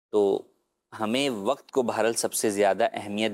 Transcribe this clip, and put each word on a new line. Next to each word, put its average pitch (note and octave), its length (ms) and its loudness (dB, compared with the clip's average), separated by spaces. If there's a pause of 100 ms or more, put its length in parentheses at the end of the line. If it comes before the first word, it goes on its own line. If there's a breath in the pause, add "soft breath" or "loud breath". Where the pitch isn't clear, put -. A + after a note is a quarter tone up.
(120)
تو G2+ 300 2 (580)
ہمیں B2 300 -2
وقت A2+ 420 -4
کو C3+ 100 0
بہرحال A2 320 0
سب A2+ 200 -4
سے - 160 0
زیادہ G2 440 2
اہمیت G#2+ 400 -4